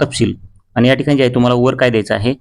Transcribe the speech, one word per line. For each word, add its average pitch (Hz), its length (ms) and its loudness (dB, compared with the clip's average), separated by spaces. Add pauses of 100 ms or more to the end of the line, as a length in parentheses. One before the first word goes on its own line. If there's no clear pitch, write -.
तपशील, 117 320 -2 (420)
आणि 120 120 2
या 131 80 2
ठिकाणी 139 220 0
जे 135 60 2
आहे 123 100 0
तुम्हाला 123 220 2
वर 123 200 0
काय 127 140 2
द्यायचं 110 260 -2
आहे 113 260 -2